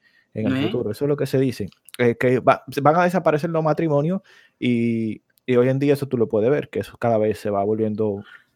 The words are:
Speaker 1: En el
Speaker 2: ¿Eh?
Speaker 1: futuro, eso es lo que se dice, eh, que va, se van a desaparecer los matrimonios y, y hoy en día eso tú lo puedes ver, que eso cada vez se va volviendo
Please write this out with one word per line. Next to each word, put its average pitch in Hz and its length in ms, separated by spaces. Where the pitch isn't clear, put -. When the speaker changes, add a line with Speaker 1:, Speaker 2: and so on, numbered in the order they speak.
Speaker 1:
En 110 140
el 131 80
Speaker 2:
¿Eh? 135 60
Speaker 1:
futuro, 123 280
eso 107 140
es 143 40
lo 147 80
que 139 100
se 135 120
dice, 120 300
eh, 120 200
que 123 220
va, - 300
se 139 100
van 147 160
a 175 80
desaparecer 170 460
los 160 120
matrimonios 156 600
y, 117 640
y 123 100
hoy 123 120
en 131 100
día 143 140
eso 135 160
tú 135 80
lo 113 100
puedes 110 240
ver, 143 200
que 98 100
eso - 180
cada 117 200
vez 107 200
se 107 120
va 98 140
volviendo 107 600